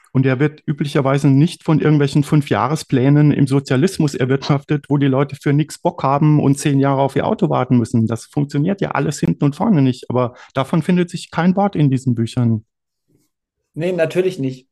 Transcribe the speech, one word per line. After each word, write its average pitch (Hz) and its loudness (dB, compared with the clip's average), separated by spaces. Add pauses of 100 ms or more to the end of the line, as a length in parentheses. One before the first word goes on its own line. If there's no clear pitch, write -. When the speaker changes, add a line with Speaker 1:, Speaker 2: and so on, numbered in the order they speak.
(120)
Speaker 1:
Und 131 2
er 131 0
wird 151 -2
üblicherweise 143 0
nicht 139 2
von 160 0
irgendwelchen 143 2
Fünfjahresplänen 143 2
im 143 2
Sozialismus 143 0
erwirtschaftet, 139 -2
wo 147 0
die 143 2
Leute 139 -2
für 147 -2
nix 147 -2
Bock - -4
haben 143 2
und 139 2
zehn 139 0
Jahre 135 2
auf 135 -2
ihr - -2
Auto 190 -2
warten 127 0
müssen. 113 0
Das 113 -6
funktioniert 147 -4
ja 160 -6
alles 143 -4
hinten 160 -2
und 143 0
vorne 170 0
nicht. 127 -2
Aber 120 -2 (200)
davon 143 -2
findet 180 -2
sich - -14
kein 180 0
Wort 202 -2
in 151 2
diesen 127 -2
Büchern. 113 -2 (1080)
Speaker 2:
Nee, 170 -6
natürlich 180 -2
nicht, 131 -8